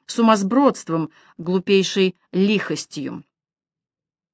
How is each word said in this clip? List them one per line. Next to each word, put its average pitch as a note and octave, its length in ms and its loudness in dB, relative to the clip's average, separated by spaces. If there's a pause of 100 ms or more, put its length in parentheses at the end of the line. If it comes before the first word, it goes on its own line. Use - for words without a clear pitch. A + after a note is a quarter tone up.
сумасбродством, G#3+ 1040 0 (280)
глупейшей F#3 800 0 (160)
лихостью. D#3 920 -4 (1080)